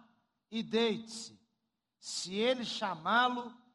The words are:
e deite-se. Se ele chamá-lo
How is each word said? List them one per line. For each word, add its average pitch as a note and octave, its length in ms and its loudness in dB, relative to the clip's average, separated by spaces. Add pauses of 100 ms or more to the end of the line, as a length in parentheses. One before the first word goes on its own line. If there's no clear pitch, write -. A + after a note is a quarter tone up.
(500)
e A3+ 120 -2
deite-se. - 760 0 (580)
Se - 360 -8
ele A#3+ 300 2
chamá-lo A3+ 920 0 (180)